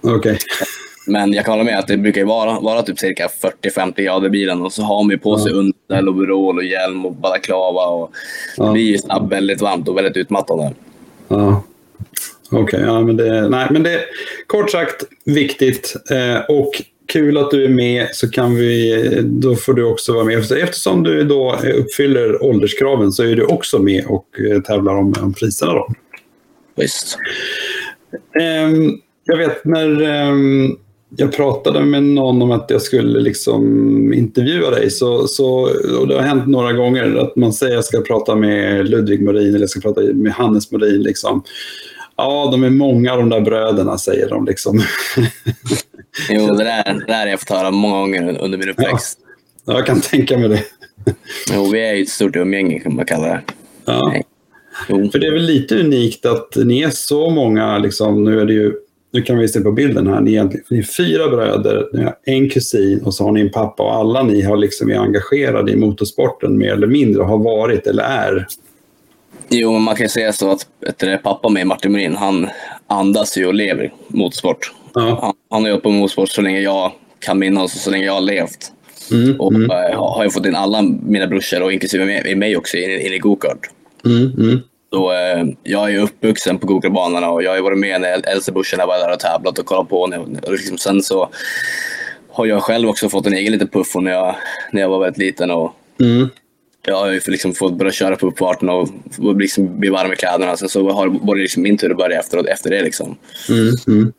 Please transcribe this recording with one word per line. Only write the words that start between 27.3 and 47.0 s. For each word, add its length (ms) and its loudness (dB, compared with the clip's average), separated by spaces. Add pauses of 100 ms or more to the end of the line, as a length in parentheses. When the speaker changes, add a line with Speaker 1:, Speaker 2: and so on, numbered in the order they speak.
Speaker 1:
Ehm, 520 2 (340)
jag 120 2
vet 280 -2
när, 380 2
ehm, 720 2 (400)
jag 160 2
pratade 520 0
med 180 2
någon 380 4
om 100 4
att 180 -2
jag 120 2
skulle 380 2
liksom 920 2
intervjua 580 2
dig, 200 2
så, 360 0
så, 200 0 (520)
och 80 2
det 80 2
har 60 2
hänt 260 2
några 260 2
gånger 420 2
att 200 0
man 180 2
säger: 220 0
"Jag 100 0
ska 160 0
prata 340 0
med 540 2
Ludvig 320 2
Morin", 280 2
eller 100 2
"Jag 100 2
ska 100 -6
prata 220 0
med 320 2
Hannes 380 0
Morin", 320 2
liksom. 400 -2 (720)
"Ja, 340 0
de 120 2
är 60 4
många, 460 4
de 140 2
där 120 2
bröderna", 560 0
säger 320 0
de, 160 -2
liksom. 400 0
<laughs> 1400 -4
Speaker 2:
Jo, 180 2
det 160 2
där, 200 -2 (100)
det 140 -6